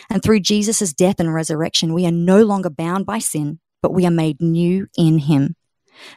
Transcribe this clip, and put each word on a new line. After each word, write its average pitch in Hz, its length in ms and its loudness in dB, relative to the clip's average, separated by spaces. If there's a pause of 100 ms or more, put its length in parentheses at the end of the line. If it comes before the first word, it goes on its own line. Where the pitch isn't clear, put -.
And 196 140 -2
through 214 160 4
Jesus' 208 540 -2
death 185 260 0
and 165 140 0
resurrection, 160 600 -2
we 175 120 0
are 165 60 0
no 180 320 4
longer 196 260 0
bound 170 360 -6
by 214 140 -6
sin, 156 400 -6 (220)
but - 120 -2
we 180 120 2
are 175 60 2
made 160 300 0
new 170 460 0 (100)
in 160 220 4
him. 143 380 0 (600)